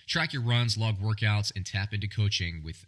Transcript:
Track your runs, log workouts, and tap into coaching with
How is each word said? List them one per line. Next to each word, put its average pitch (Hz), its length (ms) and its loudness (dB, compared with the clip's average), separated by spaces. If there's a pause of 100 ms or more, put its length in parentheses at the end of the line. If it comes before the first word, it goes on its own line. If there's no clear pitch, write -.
Track 165 260 0
your 135 100 -2
runs, 117 360 2
log 110 220 0
workouts, 104 540 2
and 92 120 -4
tap 104 260 -2
into 104 140 -2
coaching 92 580 0
with 80 240 -10